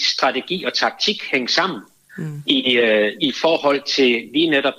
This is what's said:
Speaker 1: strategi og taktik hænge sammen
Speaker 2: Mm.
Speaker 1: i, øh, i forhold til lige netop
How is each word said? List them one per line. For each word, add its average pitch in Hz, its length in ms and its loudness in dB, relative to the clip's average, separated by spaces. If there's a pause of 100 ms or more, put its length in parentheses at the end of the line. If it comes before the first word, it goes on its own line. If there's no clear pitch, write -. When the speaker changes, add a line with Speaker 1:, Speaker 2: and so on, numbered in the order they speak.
Speaker 1:
strategi 135 600 -2
og 123 100 -4
taktik - 480 -2 (100)
hænge 127 160 -2
sammen 165 320 -2 (380)
Speaker 2:
Mm. 151 280 -10
Speaker 1:
i, 131 260 2
øh, 107 480 4
i 139 120 0
forhold 147 540 2
til 120 460 2
lige 160 180 2
netop 139 280 2